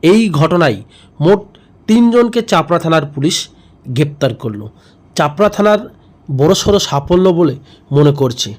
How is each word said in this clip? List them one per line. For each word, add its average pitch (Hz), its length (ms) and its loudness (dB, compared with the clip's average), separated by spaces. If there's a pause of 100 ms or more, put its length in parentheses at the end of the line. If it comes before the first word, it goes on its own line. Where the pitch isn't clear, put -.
এই 202 280 4
ঘটনায় 156 480 0 (420)
মোট 190 200 2 (480)
তিনজনকে 233 540 2
চাপড়া 175 360 0
থানার 160 260 0 (100)
পুলিশ 151 220 -2 (500)
গ্রেপ্তার 139 480 -2
করল। 107 280 -10 (540)
চাপড়া 151 320 0
থানার 208 320 0 (480)
বড়সড় 175 500 2
সাফল্য 175 500 0
বলে 170 260 2 (380)
মনে 143 280 4
করছে। 120 380 -4